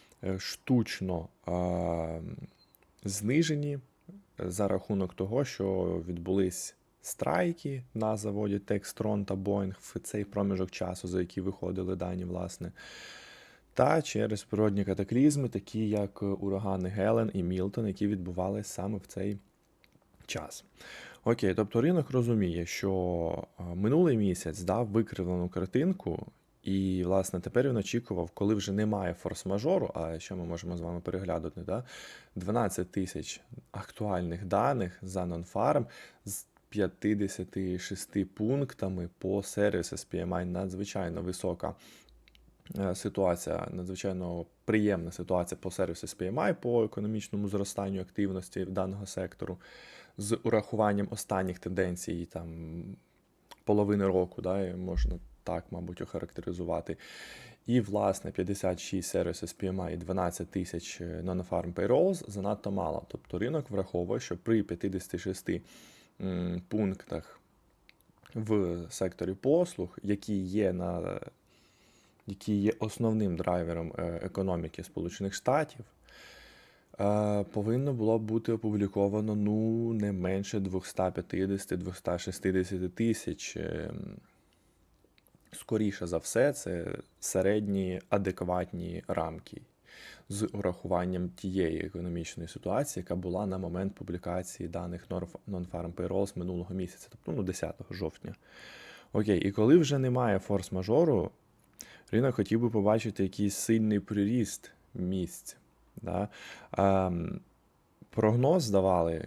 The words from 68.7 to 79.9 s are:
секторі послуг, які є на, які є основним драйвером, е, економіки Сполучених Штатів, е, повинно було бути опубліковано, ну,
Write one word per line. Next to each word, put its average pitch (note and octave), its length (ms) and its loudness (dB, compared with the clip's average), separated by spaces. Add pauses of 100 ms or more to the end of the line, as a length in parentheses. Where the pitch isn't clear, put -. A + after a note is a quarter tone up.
секторі F#2 440 -2
послуг, C#3+ 680 0
які G2+ 340 0
є F#2+ 360 2
на, F2 460 -4 (1080)
які G#2 280 -2
є G#2 240 4
основним A2 560 0
драйвером, E2+ 640 0
е, E2+ 260 -2
економіки F2+ 600 -2
Сполучених F2 500 -6
Штатів, C3+ 520 0 (1120)
е, G#2 440 4
повинно A#2+ 500 0
було A2+ 260 4
бути A2 320 0
опубліковано, G#2 840 2
ну, A2+ 580 2